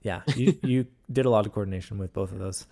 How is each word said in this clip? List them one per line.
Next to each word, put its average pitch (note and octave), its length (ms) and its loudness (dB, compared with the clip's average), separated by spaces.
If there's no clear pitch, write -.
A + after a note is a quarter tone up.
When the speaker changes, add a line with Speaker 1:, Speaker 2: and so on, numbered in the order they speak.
Speaker 1:
Yeah. F#2 200 -4
You, C3 240 4
Speaker 2:
<laughs> - 40 -8
Speaker 1:
you B2+ 220 2
did C3 140 2
a B2 40 4
lot G#2+ 160 6
of G#2 60 -8
coordination G2 460 -6
with F#2+ 140 -6
both G2 200 -4
of G2 80 -8
those. F#2+ 320 -8